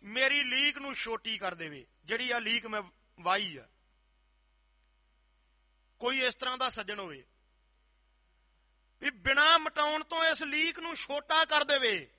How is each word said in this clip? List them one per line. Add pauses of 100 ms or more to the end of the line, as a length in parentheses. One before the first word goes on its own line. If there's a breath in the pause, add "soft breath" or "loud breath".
ਮੇਰੀ
ਲੀਕ
ਨੂੰ
ਛੋਟੀ
ਕਰ
ਦੇਵੇ, (200)
ਜਿਹੜੀ
ਆ
ਲੀਕ
ਮੈਂ (360)
ਵਾਹੀ
ਆ। (2250)
ਕੋਈ
ਇਸ
ਤਰ੍ਹਾਂ
ਦਾ
ਸੱਜਣ
ਹੋਵੇ (1800)
ਵੀ
ਬਿਨਾਂ
ਮਿਟਾਉਣ
ਤੋਂ
ਇਸ
ਲੀਕ
ਨੂੰ
ਛੋਟਾ
ਕਰ
ਦੇਵੇ।